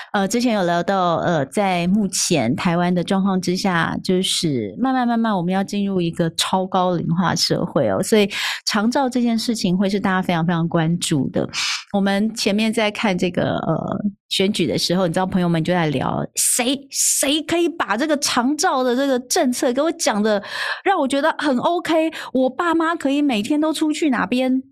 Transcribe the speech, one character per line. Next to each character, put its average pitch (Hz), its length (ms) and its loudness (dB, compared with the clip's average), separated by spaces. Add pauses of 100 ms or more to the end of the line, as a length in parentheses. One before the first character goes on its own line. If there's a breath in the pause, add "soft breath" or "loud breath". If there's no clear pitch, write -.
(140)
呃， 196 140 0
之 233 120 0
前 240 140 2
有 202 100 0
聊 175 200 0
到， 180 320 2
呃， 160 320 0
在 180 400 0
目 196 200 2
前 139 480 0
台 170 220 0
湾 175 160 2
的 175 100 0
状 190 200 0
况 190 180 0
之 180 160 -2
下， 175 460 0
就 185 180 2
是 123 560 -2
慢 262 160 0
慢 247 140 0
慢 233 120 0
慢 226 160 0
我 180 60 0
们 175 100 -2
要 190 120 0
进 202 240 -2
入 190 120 0
一 170 120 0
个 165 240 0
超 190 320 0
高 185 280 0
龄 - 200 -2
化 170 200 2
社 - 300 0
会 - 240 0
哦， 95 140 0
所 220 140 2
以 202 120 4 (340 loud breath)
长 214 280 0
照 269 180 0
这 247 140 0
件 233 140 2
事 220 180 -2
情 185 200 2
会 190 140 2
是 202 100 0
大 196 120 0
家 185 100 2
非 180 100 -2
常 165 140 0
非 180 80 2
常 165 160 0
关 165 300 2
注 - 300 0
的。 - 200 -2 (440 loud breath)
我 202 60 0
们 196 360 0
前 202 180 0
面 220 180 2
在 214 200 0
看 190 260 0
这 180 140 0
个， - 260 -2
呃， - 180 -2 (540)
选 196 240 0
举 170 140 0
的 101 100 0
时 175 180 0
候， 185 120 2
你 160 60 -2
知 185 60 0
道 185 60 0
朋 190 160 0
友 175 80 2
们 165 140 2
就 175 100 0
在 170 140 2
聊， 73 360 -2 (120)
谁， 269 560 -2
谁 - 500 0
可 320 160 -2
以 339 100 2
把 233 300 -2
这 277 100 0
个 302 100 2
长 269 380 0
照 294 280 0
的 247 120 2
这 269 120 0
个 254 120 2
政 254 320 0
策 247 220 0
给 269 80 0
我 330 120 2
讲 240 280 0
得 208 200 2 (420 loud breath)
让 381 160 2
我 277 80 0
觉 277 140 0
得 311 180 2
很 294 180 2
OK， 320 540 0 (220 loud breath)
我 254 160 2
爸 330 260 0
妈 330 200 2
可 277 140 -2
以 277 100 2
每 262 220 2
天 294 200 0
都 320 120 0
出 311 180 0
去 302 200 0
哪 185 160 0
边， 254 340 0 (100)